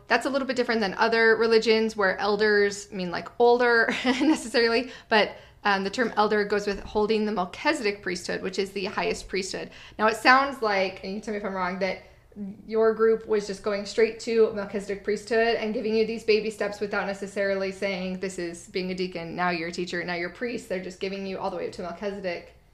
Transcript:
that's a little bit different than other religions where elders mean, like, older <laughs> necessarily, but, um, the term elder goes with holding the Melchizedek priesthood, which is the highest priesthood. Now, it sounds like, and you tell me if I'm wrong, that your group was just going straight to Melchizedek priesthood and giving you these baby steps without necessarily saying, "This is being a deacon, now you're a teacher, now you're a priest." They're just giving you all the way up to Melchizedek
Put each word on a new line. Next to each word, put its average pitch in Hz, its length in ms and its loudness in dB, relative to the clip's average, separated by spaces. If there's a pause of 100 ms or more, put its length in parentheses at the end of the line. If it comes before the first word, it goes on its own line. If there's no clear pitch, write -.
that's 247 200 2
a 285 40 -2
little 262 160 -2
bit 254 80 -2
different 233 260 0
than 190 140 -2
other 226 420 4
religions 220 600 4
where 190 220 2
elders 202 760 2
mean, 185 180 -6
like, 170 180 -6 (120)
older 240 580 6
<laughs> - 60 -4
necessarily, 247 880 2 (160)
but, 214 240 4 (320)
um, 196 200 2
the 196 60 -4
term 233 260 -2
elder 208 280 4
goes 202 220 -2
with 202 140 -4
holding 214 460 0
the 208 60 -4
Melchizedek 202 720 -2
priesthood, 180 400 -6
which 185 160 -6
is 196 120 -4
the 196 160 -6
highest 180 420 -4
priesthood. 185 420 -6 (280)
Now, 214 100 2
it 220 80 2
sounds 269 460 4
like, 196 400 0
and 196 120 -8
you 214 60 -8
tell 220 120 -8
me 208 60 -6
if 208 60 -6
I'm 190 100 -6
wrong, 185 260 -4
that 185 220 -4 (640)
your 220 280 2
group 220 320 4
was 208 200 0
just 190 160 -8
going 202 240 -2
straight 220 340 2
to 226 340 4
Melchizedek 196 500 -6
priesthood 226 520 0
and 214 180 -4
giving 220 200 -2
you 220 120 4
these 220 180 -6
baby 214 260 4
steps 202 300 -4
without 202 260 -2
necessarily 196 640 -2
saying, 185 480 -4
"This 190 180 -6
is 170 300 -8
being 185 220 -4
a 185 40 -4
deacon, 175 420 -6
now 180 140 0
you're 170 180 -2
a 175 40 -8
teacher, 180 300 -4
now 175 120 -4
you're 175 160 -4
a - 20 -12
priest." 240 360 -8
They're 185 140 -4
just 180 160 -12
giving 196 280 -6
you 190 120 -6
all 196 120 -4
the 185 80 -6
way 165 80 -4
up - 60 -10
to - 100 -10
Melchizedek 185 720 -8 (200)